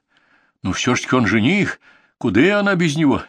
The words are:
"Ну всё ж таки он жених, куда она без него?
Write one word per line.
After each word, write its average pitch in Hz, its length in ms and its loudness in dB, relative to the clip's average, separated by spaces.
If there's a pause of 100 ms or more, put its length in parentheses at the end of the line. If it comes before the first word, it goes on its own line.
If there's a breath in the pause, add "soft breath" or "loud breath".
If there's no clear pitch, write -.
(640)
"Ну 92 100 -4
всё 123 220 0
ж 117 60 -6
таки - 140 -2
он 123 120 2
жених, 123 520 0 (380 soft breath)
куда 139 420 2
она 202 160 0
без 165 220 -2
него? 139 320 0